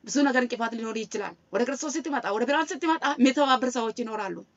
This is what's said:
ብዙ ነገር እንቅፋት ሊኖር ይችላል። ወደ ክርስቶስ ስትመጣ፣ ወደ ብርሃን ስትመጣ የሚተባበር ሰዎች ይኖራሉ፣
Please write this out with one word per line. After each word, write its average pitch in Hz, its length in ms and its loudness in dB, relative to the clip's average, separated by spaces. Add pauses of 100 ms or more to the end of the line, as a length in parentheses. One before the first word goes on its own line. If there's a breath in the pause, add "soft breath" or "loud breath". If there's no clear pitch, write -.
ብዙ 220 200 -8
ነገር 254 180 4
እንቅፋት 233 320 -2
ሊኖር 220 240 -4
ይችላል። 202 360 -6 (160)
ወደ 202 140 0
ክርስቶስ 269 300 -4
ስትመጣ፣ 277 380 -4
ወደ 214 140 -2
ብርሃን 302 240 0
ስትመጣ 320 340 -2 (100)
የሚተባበር 254 580 4
ሰዎች 226 280 -4
ይኖራሉ፣ 208 380 -6 (200)